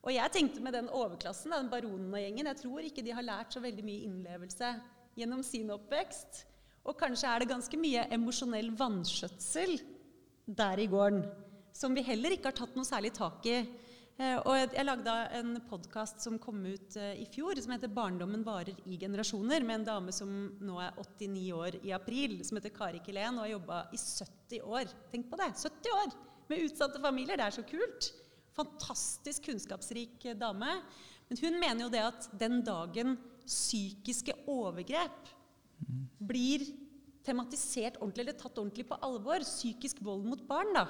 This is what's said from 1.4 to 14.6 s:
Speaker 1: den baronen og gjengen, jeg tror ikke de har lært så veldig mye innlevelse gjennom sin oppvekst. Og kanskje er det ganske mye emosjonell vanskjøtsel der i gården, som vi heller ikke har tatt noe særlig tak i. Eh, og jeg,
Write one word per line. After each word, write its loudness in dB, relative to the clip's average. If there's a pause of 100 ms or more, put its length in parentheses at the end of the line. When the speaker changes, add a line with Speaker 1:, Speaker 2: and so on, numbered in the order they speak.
Speaker 1:
den 2
baronen -2
og 0
gjengen, -2
jeg -2
tror -4
ikke -6
de -4
har -4
lært -4
så -6
veldig -4
mye -4
innlevelse -4 (500)
gjennom 0
sin -2
oppvekst. -4 (420)
Og -2
kanskje 2
er 4
det 2
ganske -2
mye 4 (100)
emosjonell 2 (100)
vanskjøtsel 2 (720)
der 4
i 6
gården, 8 (500)
som 2
vi 4
heller 4
ikke 2
har -2
tatt -4
noe 0
særlig 2
tak -2
i. 6 (600)
Eh, 4
og 6
jeg, 6